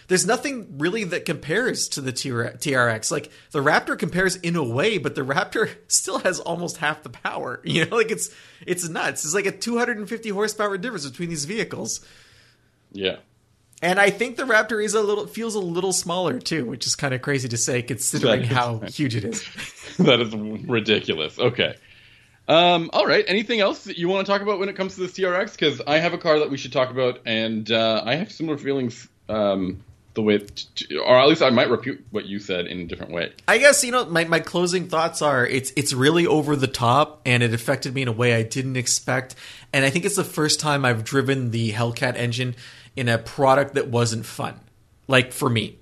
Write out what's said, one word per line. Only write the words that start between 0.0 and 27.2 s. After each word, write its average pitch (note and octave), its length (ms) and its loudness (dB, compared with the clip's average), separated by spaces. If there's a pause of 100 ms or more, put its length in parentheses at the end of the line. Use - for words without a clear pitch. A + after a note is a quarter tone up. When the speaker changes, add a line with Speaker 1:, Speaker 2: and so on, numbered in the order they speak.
Speaker 1:
There's F3+ 180 2
nothing A#3+ 540 -2
really F#3 240 -2
that E3+ 200 -4
compares E3 680 -4
to - 120 -8
the C3 100 -4
T C3 200 -6
R, A#2 280 -4
T D3+ 140 -2
R B2 160 4
X. A2 220 -2
Like, - 180 -4 (220)
the D3+ 80 -2
Raptor F#3+ 380 2
compares F#3 400 0
in E3+ 180 -2
a D#3+ 80 0
way, C#3+ 340 0
but C#3+ 160 -4
the D3 80 -4
Raptor F#3 480 0 (100)
<laughs> - 80 -20
still - 320 0
has F3+ 200 0
almost E3+ 380 -6
half D3+ 260 -2
the C#3+ 60 -14
power. - 520 -8
<laughs> - 40 -18
You D#3+ 200 2
know, E3+ 100 -2
like, A3+ 160 4
it's, - 200 -4 (340)
it's F3 240 -4
nuts. E3+ 340 -4
It's D3+ 120 -2
like G3+ 100 0
a G3 60 0
two A#3 260 -4
hundred A#3+ 220 0
and G3+ 100 -10
fifty A3+ 200 -8
horsepower G#3 500 -2
difference F3+ 300 -8
between E3+ 200 -8
these D3+ 160 -6
vehicles. F#3+ 560 -6 (880)
Speaker 2:
Yeah. F#2+ 260 -2 (680)
Speaker 1:
And F3+ 160 2
I G3+ 120 6
think A#3+ 260 -4
the D4+ 60 -4
Raptor A3 400 2
is G#3 120 -2
a A3 60 2
little, G3+ 260 0
feels A3 280 -6
a G#3+ 40 -2
little F3+ 340 -2
smaller F3 460 -2
too, D#3 260 -2
which A#2+ 220 -6
is - 80 0
kinda B2+ 240 -2
crazy C3 300 -2
to A#2 80 -4
say B2 240 0
considering A#2+ 600 0
Speaker 2:
That A#2+ 80 -2
is B2 60 2
Speaker 1:
how A#2+ 220 0
Speaker 2:
<laughs> G2+ 80 -8
Speaker 1:
huge A#2 280 -4
it A#2 100 -4
is. - 200 -6 (540)
Speaker 2:
That B2+ 220 6
is A2+ 140 -2
ridiculous. G#2 1000 0
Okay. A#2+ 380 0 (720)
Um, E3+ 460 4
all - 120 4
right. E3+ 220 4
Anything A3 340 0
else B3 240 0
that G3 120 -10
you E3+ 100 -2
wanna G3 180 0
talk G3+ 160 0
about G3+ 180 -2
when G3 100 -4
it F#3+ 60 -10
comes F#3 200 -6
to F3+ 60 -12
this F3+ 120 -6
T F#3+ 120 -2
R F3+ 100 0
X? G#3 220 -4
'Cause C#3 280 0
I D3 120 4
have E3 160 0
a E3+ 40 -4
car D#3 220 2
that D3+ 100 0
we C#3 80 -4
should B2+ 140 -10
talk B2+ 200 0
about, B2 340 0